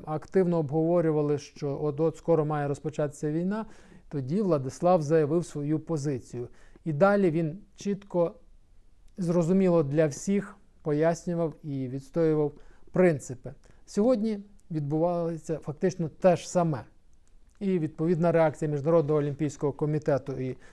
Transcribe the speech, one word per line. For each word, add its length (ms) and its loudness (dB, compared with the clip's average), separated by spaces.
активно 520 0
обговорювали, 800 2
що 440 -8
от-от 360 0
скоро 280 2
має 220 -2
розпочатися 640 -4
війна. 340 -2
Тоді 320 -4
Владислав 600 2
заявив 440 2
свою 340 -4
позицію. 680 -6
І 80 -2
далі 380 4
він 280 -2
чітко, 600 -2
зрозуміло 680 4
для 240 2
всіх, 500 -4
пояснював 720 0
і 240 -6
відстоював 640 0
принципи. 640 0
Сьогодні 540 0
відбувалося 840 -2
фактично 520 -4
те 260 4
ж 140 -10
саме. 340 0
І 200 0
відповідна 520 0
реакція 400 2
Міжнародного 480 2
олімпійського 540 -2
комітету 640 -2
і 180 -6